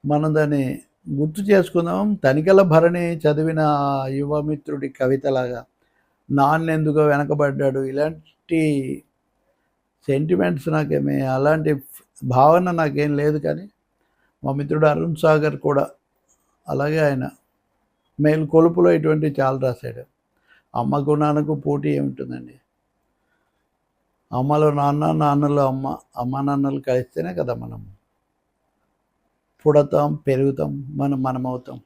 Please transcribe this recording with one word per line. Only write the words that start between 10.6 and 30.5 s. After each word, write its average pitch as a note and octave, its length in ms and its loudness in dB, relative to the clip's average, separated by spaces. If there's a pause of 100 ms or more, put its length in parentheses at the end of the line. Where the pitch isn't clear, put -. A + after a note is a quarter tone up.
నాకేమీ, C#3+ 420 -2 (180)
అలాంటి D#3 380 0 (480)
భావన D3+ 580 4
నాకేం D3 320 0 (100)
లేదు. D3+ 240 0
కానీ D#3+ 220 -4 (760)
మా C3+ 140 -4
మిత్రుడు D3+ 360 2
అరుణ్ D#3+ 280 -4
సాగర్ D3+ 460 2
కూడా C#3 180 2 (840)
అలాగే D3+ 320 -2 (100)
ఆయన C3 160 -2 (960)
మేలు D3+ 340 2
కొలుపులో E3+ 440 6
ఇటువంటివి D#3 420 0
చాలా C3+ 180 0 (100)
రాశాడు. A#2+ 360 -8 (680)
అమ్మకు C#3+ 480 -2
నాన్నకు D3 320 0 (120)
పోటీ C#3+ 240 -2 (100)
ఏముంటుందండి? - 560 -8 (1800)
అమ్మలో D3 360 0 (100)
నాన్న, C#3+ 280 0 (160)
నాన్నలో C#3+ 500 2
అమ్మ, C3+ 160 -6 (340)
అమ్మ B2+ 240 -4
నాన్నలు C#3 400 -2
కలిస్తేనే C3+ 540 -4
కదా B2 140 -4 (100)
మనం A2 180 -14 (1800)
పుడతాం, D3 440 4 (180)
పెరుగుతాం, C#3 440 0 (300)